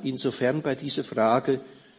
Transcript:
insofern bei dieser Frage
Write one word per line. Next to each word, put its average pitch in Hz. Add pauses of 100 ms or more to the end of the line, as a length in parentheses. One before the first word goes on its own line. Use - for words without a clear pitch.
insofern 131
bei 139
dieser 143
Frage 127 (400)